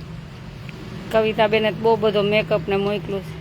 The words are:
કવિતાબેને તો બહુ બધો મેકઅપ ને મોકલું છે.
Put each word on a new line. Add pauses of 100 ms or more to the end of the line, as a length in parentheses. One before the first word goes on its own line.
(1120)
કવિતાબેને
તો
બહુ
બધો
મેકઅપ
ને
મોકલું
છે.